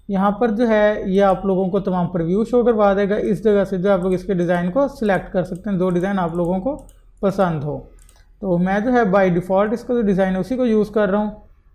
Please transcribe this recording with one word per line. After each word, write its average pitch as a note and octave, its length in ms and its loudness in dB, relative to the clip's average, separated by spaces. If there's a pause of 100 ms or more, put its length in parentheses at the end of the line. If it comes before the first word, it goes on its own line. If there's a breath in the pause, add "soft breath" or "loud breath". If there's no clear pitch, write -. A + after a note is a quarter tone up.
(100)
यहाँ G3 200 0 (100)
पर A#3+ 100 2
जो A3+ 160 0
है G#3+ 440 2
ये F#3+ 120 2
आप F#3+ 240 2
लोगों F#3+ 220 0
को F#3+ 120 -2
तमाम F3+ 260 -2
प्रीव्यू F3 380 -2
शो A#3+ 200 2
करवा G#3+ 300 4
देगा। G3+ 220 0
इस A3 280 -2
जगह G3+ 200 4
से G3 140 -4
जो F#3 140 0
आप F3+ 100 2
लोग F#3+ 120 0
इसके F#3 200 -4
डिज़ाइन F3 360 0
को C4+ 180 2
सिलेक्ट F#3+ 440 -2
कर F3+ 120 -2
सकते F#3 260 -8
हैं, G3 80 0
जो F#3 120 0
डिज़ाइन F#3 280 0
आप E3+ 180 -2
लोगों F3 240 -2
को F#3 140 -4 (480 soft breath)
पसंद F3+ 420 0
हो। D3 120 -6 (680 soft breath)
तो F#3 160 0
मैं F#3+ 260 0
जो B3+ 80 0
है A#3+ 200 4
by G3 120 4 (120)
default G3 380 0
इसका A#3 200 -4
जो A#3+ 80 0
डिज़ाइन F#3+ 320 0
है F#3 60 -2
उसी B3+ 160 -4
को B3+ 100 0
यूज़ G#3+ 260 2
कर G#3 160 2
रहा G3+ 120 0
हूँ। G#3 220 -6 (320)